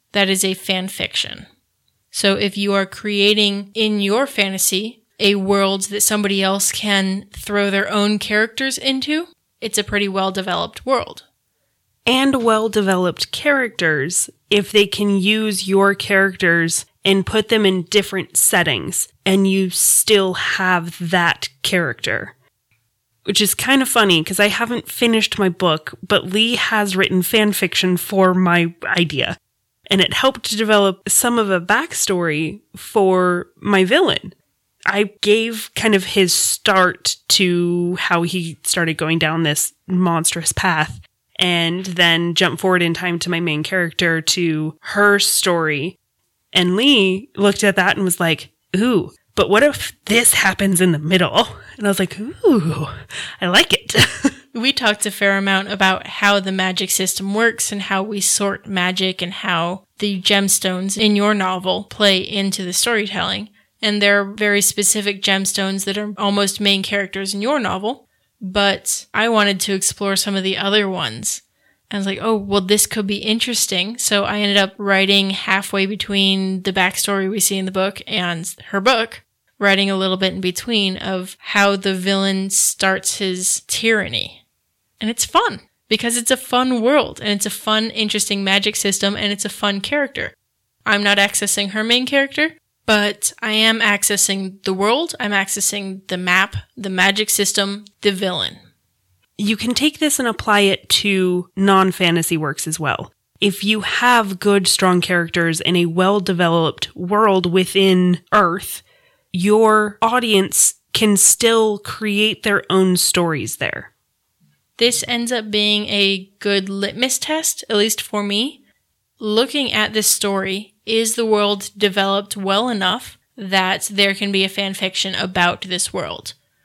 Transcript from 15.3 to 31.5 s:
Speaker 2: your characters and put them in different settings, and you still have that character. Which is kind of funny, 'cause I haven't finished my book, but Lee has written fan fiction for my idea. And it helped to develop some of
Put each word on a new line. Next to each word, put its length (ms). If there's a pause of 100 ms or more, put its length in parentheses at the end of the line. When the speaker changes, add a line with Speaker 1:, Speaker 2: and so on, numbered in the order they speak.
Speaker 2:
your 260
characters 920 (180)
and 220
put 220
them 180
in 160
different 540
settings, 720 (180)
and 240
you 200
still 640
have 600 (140)
that 400 (120)
character. 760 (880)
Which 180
is 120
kind 280
of 60
funny, 360
'cause 160
I 80
haven't 420
finished 480
my 120
book, 440 (120)
but 240
Lee 240
has 420
written 260
fan 300
fiction 460
for 340
my 420 (100)
idea. 520 (540)
And 100
it 140
helped 300
to 120
develop 520
some 300
of 120